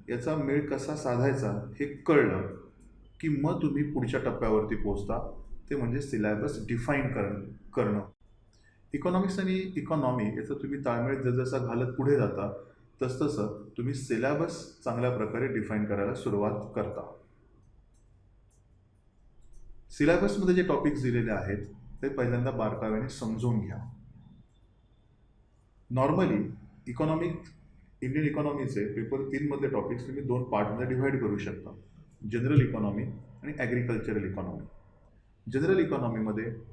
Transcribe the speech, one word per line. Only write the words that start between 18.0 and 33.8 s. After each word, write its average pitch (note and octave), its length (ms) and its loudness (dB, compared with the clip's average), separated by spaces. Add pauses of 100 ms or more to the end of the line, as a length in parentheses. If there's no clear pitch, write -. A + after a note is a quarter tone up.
सिलेबसमध्ये F#3 640 4
जे F3+ 80 6
टॉपिक्स C#3+ 400 2
दिलेले A#2 300 2
आहेत G2 340 -2 (360)
ते C3+ 60 0
पहिल्यांदा B2 420 0
बारकाव्याने A2 580 -2
समजून A2+ 520 0
घ्या. F#2 180 -6 (2250)
normally C3+ 480 4 (440)
इकॉनॉमिक, D#3+ 560 0 (600)
इंडियन C#3+ 240 0
इकॉनॉमीचे C#3+ 580 0 (100)
पेपर C3 340 -2
तीन C#3+ 200 0
मधले C3+ 200 0
टॉपिक्स A#2+ 380 -2
तुम्ही C#3 160 -6
दोन B2 220 2
पार्टमध्ये G#2+ 420 0
डिव्हाइड C3 340 2
करू G2+ 180 0
शकता, - 360 -8 (580)
जनरल B2 280 4
इकॉनॉमी G#2 420 2
आणि - 560 -10
ॲग्रिकल्चरल A#2 640 0